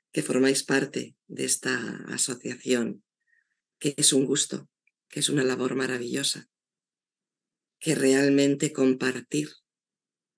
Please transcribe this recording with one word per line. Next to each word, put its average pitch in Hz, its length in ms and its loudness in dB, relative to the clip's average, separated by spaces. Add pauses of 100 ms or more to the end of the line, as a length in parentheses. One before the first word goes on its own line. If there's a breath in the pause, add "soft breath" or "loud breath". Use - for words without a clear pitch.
(120 soft breath)
que 156 100 -4
formáis 131 420 2
parte 135 520 -2 (120)
de 131 180 -8
esta 123 640 -4
asociación, 123 920 -2 (760)
que 143 180 -2
es - 140 4
un 135 140 4
gusto, 135 440 -4 (380)
que - 140 -10
es 143 80 0
una 143 140 0
labor 127 320 -2
maravillosa, 127 760 -4 (1300)
que 151 160 0
realmente 139 800 4
compartir 131 760 0 (880)